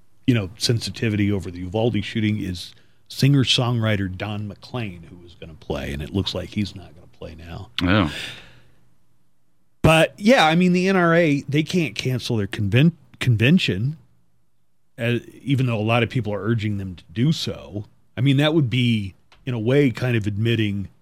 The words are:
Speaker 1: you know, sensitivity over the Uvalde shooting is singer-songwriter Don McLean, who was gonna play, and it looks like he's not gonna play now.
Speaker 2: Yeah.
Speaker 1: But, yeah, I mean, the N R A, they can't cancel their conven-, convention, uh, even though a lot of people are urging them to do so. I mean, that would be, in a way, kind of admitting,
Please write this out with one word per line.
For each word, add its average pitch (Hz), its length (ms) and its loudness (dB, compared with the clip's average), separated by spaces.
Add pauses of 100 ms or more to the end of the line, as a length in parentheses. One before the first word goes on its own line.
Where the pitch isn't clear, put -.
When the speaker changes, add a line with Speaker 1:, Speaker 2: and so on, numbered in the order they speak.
(260)
Speaker 1:
you 123 80 4
know, 101 240 -2
sensitivity 104 760 0
over 92 200 -4
the 87 80 -12
Uvalde 104 440 -2
shooting 107 380 -2
is 92 320 -10 (360)
singer-songwriter 113 1080 2
Don 104 300 -8
McLean, 95 600 -12
who 87 80 -20
was - 180 -20
gonna 82 200 -18
play, 71 380 -8
and 71 80 -8
it 71 120 -10
looks 95 200 -2
like 87 160 -8
he's 104 260 -6
not 87 200 -20
gonna - 120 -20
play 82 280 -18
now. 85 340 -16 (140)
Speaker 2:
Yeah. 90 260 2 (1700)
Speaker 1:
But, 160 360 4
yeah, 208 280 6
I 160 100 4
mean, 180 180 4
the 180 140 2
N 196 80 2
R 170 200 4
A, 151 340 4
they 147 140 2
can't 151 320 -2
cancel 123 420 -2
their 98 100 -2
conven-, 120 460 2 (260)
convention, 123 800 2 (1000)
uh, 120 200 0 (240)
even 131 240 0
though 117 140 -2
a - 20 -4
lot 117 220 2
of 110 60 0
people 104 240 -4
are 98 100 -6
urging 107 340 -2
them 95 180 -8
to - 160 -20
do 135 200 0
so. - 540 -8 (300)
I - 60 -6
mean, 135 160 4
that 151 160 2
would 147 160 2
be, 117 460 0 (300)
in 127 80 -6
a 117 60 -6
way, 131 300 2
kind 120 260 -2
of 107 120 -2
admitting, 104 600 -2 (140)